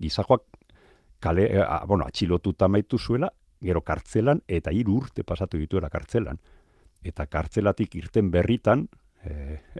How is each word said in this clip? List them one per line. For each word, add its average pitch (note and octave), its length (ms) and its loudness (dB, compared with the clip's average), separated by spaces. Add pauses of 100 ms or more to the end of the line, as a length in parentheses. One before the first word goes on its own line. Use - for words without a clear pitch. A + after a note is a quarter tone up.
gizajoak G2+ 420 0 (800)
kale, E2+ 240 4
eh, G2 160 4
a, - 240 -2
bueno, F#2 220 2
atxilotuta F2+ 560 0
amaitu G#2 340 2
zuela, B2+ 300 -2 (340)
gero F2 200 0
kartzelan, A2 680 0
eta E2 240 -2
hiru G#2 300 2
urte C3 200 -8
pasatu F2 360 -4
dituela D#2 320 -4
kartzelan. E2 480 -4 (640)
Eta D#2+ 240 -8
kartzelatik G2 680 -2
irten F#2+ 360 0
berritan, G#2+ 580 2 (340)
eh, D2 380 -10 (200)